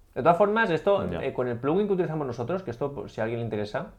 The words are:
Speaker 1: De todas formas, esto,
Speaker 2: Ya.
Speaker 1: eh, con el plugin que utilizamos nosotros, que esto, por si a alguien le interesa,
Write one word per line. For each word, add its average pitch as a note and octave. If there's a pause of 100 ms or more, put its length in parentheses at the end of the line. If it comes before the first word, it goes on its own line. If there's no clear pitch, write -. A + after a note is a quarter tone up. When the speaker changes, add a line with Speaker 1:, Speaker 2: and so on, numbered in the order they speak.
(140)
Speaker 1:
De -
todas E3+
formas, G#3
esto, E3
Speaker 2:
Ya. E2+
Speaker 1:
eh, C3+
con B2+
el A#2+
plugin E3
que G3+
utilizamos D#3
nosotros, B2
que -
esto, C#3
por -
si -
a -
alguien A#2
le A#2
interesa, A2